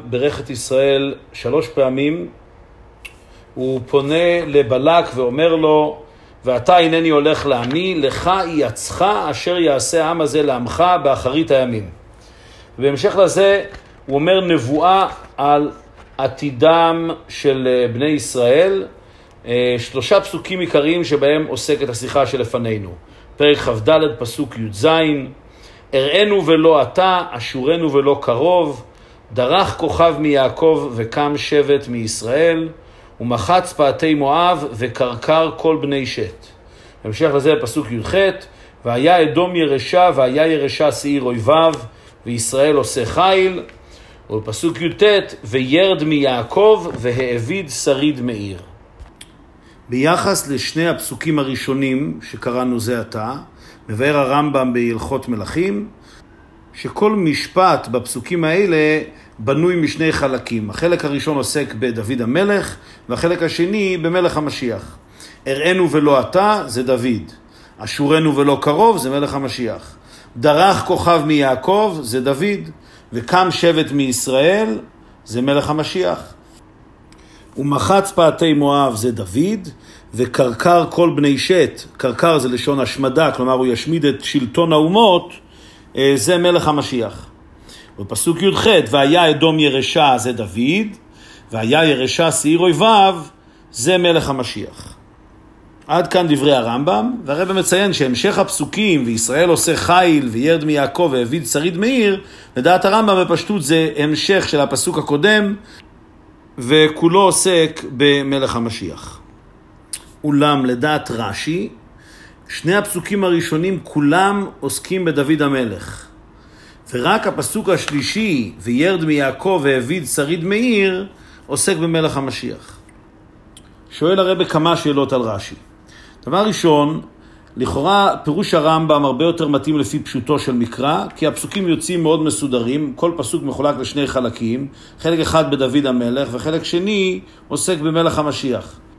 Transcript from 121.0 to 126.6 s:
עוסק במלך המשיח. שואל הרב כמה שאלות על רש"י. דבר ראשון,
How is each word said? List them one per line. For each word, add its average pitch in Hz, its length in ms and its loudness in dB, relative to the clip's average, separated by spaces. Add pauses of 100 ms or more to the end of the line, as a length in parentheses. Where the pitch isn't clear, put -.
עוסק 180 300 0
במלך 160 400 0
המשיח. - 640 -8 (1120)
שואל 185 280 2
הרב 185 240 2
כמה 165 340 2
שאלות 139 360 0
על 127 80 2
רש"י. 107 340 -6 (720)
דבר 180 200 0
ראשון, 156 560 2 (580)